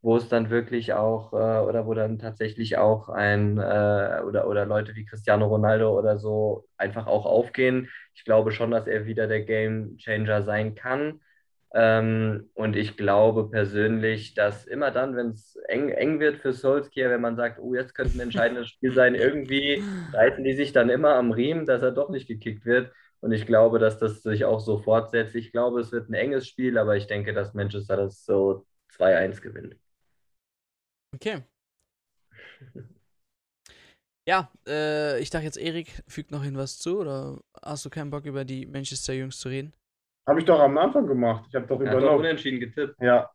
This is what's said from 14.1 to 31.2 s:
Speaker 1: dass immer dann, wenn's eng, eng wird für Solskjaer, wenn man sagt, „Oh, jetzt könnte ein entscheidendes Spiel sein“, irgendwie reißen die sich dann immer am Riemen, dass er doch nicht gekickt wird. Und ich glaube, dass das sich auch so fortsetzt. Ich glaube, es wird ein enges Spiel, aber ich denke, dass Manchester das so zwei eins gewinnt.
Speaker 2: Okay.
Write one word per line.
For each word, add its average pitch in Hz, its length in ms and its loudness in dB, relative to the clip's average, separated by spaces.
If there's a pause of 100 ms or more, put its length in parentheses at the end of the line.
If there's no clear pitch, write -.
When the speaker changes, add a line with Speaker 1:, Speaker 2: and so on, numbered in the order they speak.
Speaker 1:
dass 104 300 0
immer 139 260 -2
dann, 127 260 -2
wenn's 117 400 -8 (100)
eng, 135 220 -2
eng 151 320 0
wird 151 160 2
für 135 160 -2
Solskjaer, 135 560 0
wenn 120 120 2
man 117 140 -2
sagt, 120 240 -4
„Oh, 123 140 -8
jetzt 127 220 -6
könnte 127 220 0
ein 123 40 -6
entscheidendes 120 480 -2
Spiel 127 240 -2
sein“, 123 220 6
irgendwie 143 680 0 (300)
reißen 127 320 4
die 135 80 0
sich 143 180 -2
dann 120 180 4
immer 147 260 4
am 123 160 2
Riemen, 143 340 0
dass 127 160 2
er 127 100 2
doch 139 180 -2
nicht - 200 -8
gekickt 110 360 -10
wird. 123 280 0 (280)
Und 113 100 -2
ich 107 160 -2
glaube, 113 320 6
dass 110 180 2
das 110 240 -4
sich 110 240 -2
auch 110 140 2
so 107 180 -2
fortsetzt. 113 580 0
Ich 117 160 -8
glaube, 120 300 0
es 110 100 -8
wird 113 180 -6
ein 110 40 -6
enges 127 340 -2
Spiel, 127 300 -2
aber 107 180 2
ich 101 120 -4
denke, 104 260 -4
dass 101 220 -4
Manchester 101 420 -4
das 98 260 -6
so 98 420 0 (280)
zwei 90 240 4
eins 95 240 -2
gewinnt. - 340 -16 (1400)
Speaker 2:
Okay. 180 260 -8 (2750)